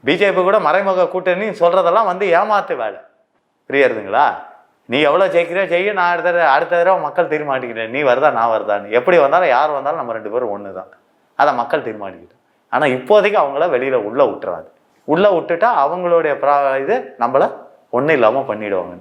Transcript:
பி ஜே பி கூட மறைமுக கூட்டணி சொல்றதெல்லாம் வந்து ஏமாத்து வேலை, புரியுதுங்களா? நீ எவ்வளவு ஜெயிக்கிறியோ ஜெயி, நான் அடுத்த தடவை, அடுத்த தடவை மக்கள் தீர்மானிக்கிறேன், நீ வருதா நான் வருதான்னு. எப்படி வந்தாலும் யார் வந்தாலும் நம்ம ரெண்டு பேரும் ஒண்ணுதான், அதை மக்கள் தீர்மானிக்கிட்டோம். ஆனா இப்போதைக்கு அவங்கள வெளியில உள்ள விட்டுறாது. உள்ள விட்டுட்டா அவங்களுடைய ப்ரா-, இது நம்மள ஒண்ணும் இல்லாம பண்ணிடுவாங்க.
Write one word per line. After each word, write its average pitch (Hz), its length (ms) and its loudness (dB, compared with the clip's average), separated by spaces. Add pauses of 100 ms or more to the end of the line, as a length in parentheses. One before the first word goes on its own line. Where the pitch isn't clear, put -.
பி 147 140 2
ஜே 202 140 4
பி 185 120 2
கூட 208 180 4
மறைமுக 185 480 2
கூட்டணி 185 320 -2 (160)
சொல்றதெல்லாம் 175 500 2
வந்து 190 140 -4 (140)
ஏமாத்து 208 420 -2
வேலை, 101 180 -8 (680)
புரியுதுங்களா? 123 580 2 (640)
நீ 135 60 0 (120)
எவ்வளவு 175 240 2
ஜெயிக்கிறியோ 170 380 0
ஜெயி, 180 160 0 (120)
நான் 175 140 0
அடுத்த 170 160 -2
தடவை, 170 260 2
அடுத்த 165 240 0
தடவை 180 260 4
மக்கள் 151 260 -2
தீர்மானிக்கிறேன், 127 640 -6
நீ 143 160 -4
வருதா 135 260 4
நான் 117 180 0
வருதான்னு. 104 460 -2
எப்படி 175 240 4
வந்தாலும் 147 300 2
யார் 147 240 2
வந்தாலும் 147 240 -4
நம்ம 117 160 -6
ரெண்டு 107 160 -10
பேரும் 120 220 -4
ஒண்ணுதான், 95 360 -14 (480)
அதை 143 120 4 (100)
மக்கள் 127 260 -4
தீர்மானிக்கிட்டோம். 98 540 -14 (320)
ஆனா 143 120 2 (120)
இப்போதைக்கு 202 460 2
அவங்கள 143 320 0
வெளியில 127 240 0 (100)
உள்ள 131 200 -2
விட்டுறாது. 87 400 -8 (440)
உள்ள 185 120 2 (120)
விட்டுட்டா 170 340 0 (140)
அவங்களுடைய 170 580 0
ப்ரா-, 139 400 2
இது 208 140 0 (260)
நம்மள 135 200 2 (540)
ஒண்ணும் 147 220 2
இல்லாம 120 320 2
பண்ணிடுவாங்க. 98 500 -6